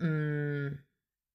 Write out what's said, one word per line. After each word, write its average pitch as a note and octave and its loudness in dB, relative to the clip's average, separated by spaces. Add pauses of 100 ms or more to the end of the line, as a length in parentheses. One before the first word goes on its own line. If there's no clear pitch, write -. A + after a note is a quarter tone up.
mm, D3 0 (680)